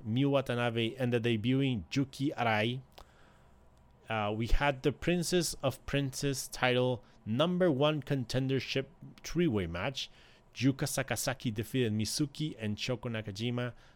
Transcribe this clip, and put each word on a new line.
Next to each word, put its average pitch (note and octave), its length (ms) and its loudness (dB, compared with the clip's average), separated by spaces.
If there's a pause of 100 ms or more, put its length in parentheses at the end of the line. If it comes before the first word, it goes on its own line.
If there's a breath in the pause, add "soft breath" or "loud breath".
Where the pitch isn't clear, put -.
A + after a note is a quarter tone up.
Miu B2+ 220 2
Watanabe A#2+ 680 0
and B2 160 2
the A#2+ 40 2
debuting A#2+ 720 2
Yuki C#3 460 -2
Arai. A#2 440 0 (1300 loud breath)
Uh, G#2+ 260 0
we A#2 120 -2
had C#3+ 340 4
the C#3+ 100 2
Princess F3 680 0
of - 240 -2
Princes C#3 600 -2
title B2+ 540 2 (240 soft breath)
number E3+ 440 4
one D3 320 2
contendership C3+ 840 -2 (360)
three-way B2+ 440 2
match. F#2 440 -4 (460 loud breath)
Yuka C3+ 280 2
Sakazaki B2+ 680 -2
defeated A#2 380 0
Mizuki G#2+ 640 -2
and G#2 180 -4
Shoko B2 340 -4
Nakajima. A#2 600 -4 (240 soft breath)